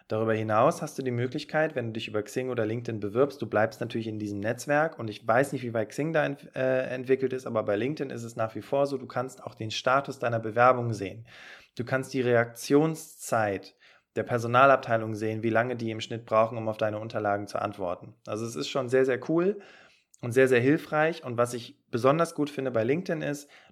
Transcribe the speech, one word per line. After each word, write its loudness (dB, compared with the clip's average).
Darüber 0
hinaus 4
hast -10
du -6
die -2
Möglichkeit, -2
wenn -4
du -6
dich -8
über -2
Xing -6
oder 0
LinkedIn -4
bewirbst, 0
du -6
bleibst 0
natürlich -6
in -8
diesem -6
Netzwerk -2
und -6
ich -12
weiß 4
nicht, -6
wie -6
weit -2
Xing -4
da 2
ent-, -6
äh, 0
entwickelt 0
ist, -6
aber 0
bei 0
LinkedIn -2
ist -8
es -12
nach -2
wie -6
vor 0
so, -4
du -8
kannst -6
auch -10
den -8
Status 0
deiner 0
Bewerbung 4
sehen. -8
Du -4
kannst -4
die -2
Reaktionszeit 0
der -2
Personalabteilung 4
sehen, -4
wie 2
lange 2
die -6
im -8
Schnitt -8
brauchen, 2
um -4
auf -4
deine -2
Unterlagen -2
zu -6
antworten. -6
Also -6
es -8
ist -6
schon -4
sehr, 6
sehr 0
cool 2
und -6
sehr, 6
sehr 6
hilfreich. 2
Und -6
was 2
ich -12
besonders 2
gut -2
finde -4
bei 2
LinkedIn 0
ist, -6